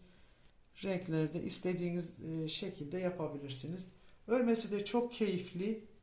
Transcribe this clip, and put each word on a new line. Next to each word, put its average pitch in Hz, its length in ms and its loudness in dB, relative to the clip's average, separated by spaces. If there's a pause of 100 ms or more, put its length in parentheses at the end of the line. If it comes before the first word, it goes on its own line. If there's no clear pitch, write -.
(840)
renklerde, 160 600 0
istediğiniz, 175 800 -2
e, 160 240 -2
şekilde 156 500 -4
yapabilirsiniz. 156 920 -4 (380)
Örmesi 226 440 4
de 202 140 0
çok 240 280 2
keyifli. 196 720 0 (180)